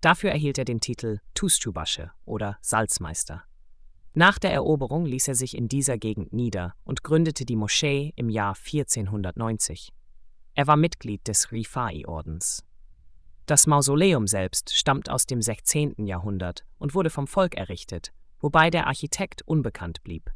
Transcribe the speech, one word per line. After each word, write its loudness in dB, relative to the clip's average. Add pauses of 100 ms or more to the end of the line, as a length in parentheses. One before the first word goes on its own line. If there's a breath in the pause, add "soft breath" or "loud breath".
Dafür 4
erhielt 0
er 0
den -2
Titel -4 (120)
Tuzcubasche -2 (140)
oder -6
Salzmeister. -2 (680)
Nach 6
der 0
Eroberung 0
ließ 0
er -2
sich -2
in -4
dieser 0
Gegend -4
nieder -2 (100)
und -6
gründete 2
die -2
Moschee 0
im -2
Jahr 0
vierzehnhundertneunzig. -4 (640)
Er 4
war 8
Mitglied 0
des 0
Rifai-Ordens. -6 (800)
Das 6
Mausoleum 4
selbst -2
stammt 2
aus 2
dem -2
sechzehnten 0
Jahrhundert -4 (140)
und -4
wurde 2
vom -4
Volk 2
errichtet, -8 (240)
wobei 6
der 2
Architekt -4
unbekannt -2
blieb. -8